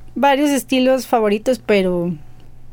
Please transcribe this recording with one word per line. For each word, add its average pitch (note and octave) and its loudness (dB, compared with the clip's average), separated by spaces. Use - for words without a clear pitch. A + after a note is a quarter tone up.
varios C#4 2
estilos C4 0
favoritos, A3 0
pero F3+ 0